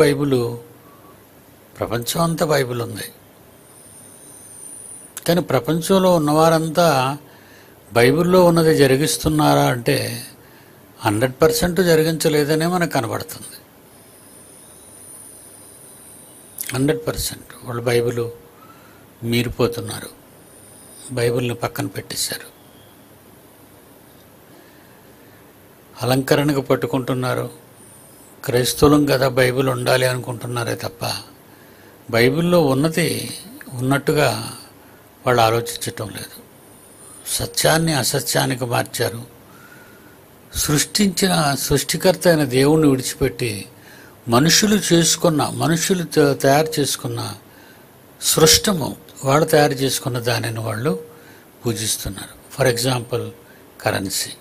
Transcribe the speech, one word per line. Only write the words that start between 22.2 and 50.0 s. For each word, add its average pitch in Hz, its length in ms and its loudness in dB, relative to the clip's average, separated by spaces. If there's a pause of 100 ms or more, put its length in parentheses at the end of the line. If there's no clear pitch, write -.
అలంకరణకు 139 560 2
పట్టుకుంటున్నారు, 127 840 -2 (1000)
క్రైస్తవులం 143 600 4
కదా 135 220 2 (140)
బైబిల్ 127 340 2
ఉండాలి 127 380 0
అనుకుంటున్నారే 120 600 -6
తప్ప - 260 -10 (1120)
బైబిల్లో 165 460 4 (120)
ఉన్నది 160 360 0 (640)
ఉన్నట్టుగా 139 560 0 (960)
వాళ్ళు 123 160 4
ఆలోచించటం 113 760 -2
లేదు. - 200 -16 (1000)
సత్యాన్ని 160 560 0
అసత్యానికి 135 720 -2
మార్చారు. 117 720 -6 (1300)
సృష్టించిన 180 680 0 (260)
సృష్టికర్త 170 680 0
అయిన 156 160 4
దేవుణ్ణి 143 460 4
విడిచిపెట్టి 131 600 -2 (840)
మనుషులు 165 440 4 (120)
చేసుకున్న, 165 520 2 (220)
మనుషులు 170 400 0 (120)
త-, 143 280 4
తయారు 147 260 4 (100)
చేసుకున్న 120 400 -4 (1040)
సృష్టము, 156 640 2 (360)
వాళ్ళు 147 300 2
తయారు 147 300 4
చేసుకున్న 123 360 -4